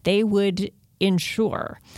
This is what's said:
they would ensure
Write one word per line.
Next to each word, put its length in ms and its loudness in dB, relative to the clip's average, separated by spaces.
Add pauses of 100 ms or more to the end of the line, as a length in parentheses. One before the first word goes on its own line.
they 220 2
would 480 0 (260)
ensure 800 0 (200)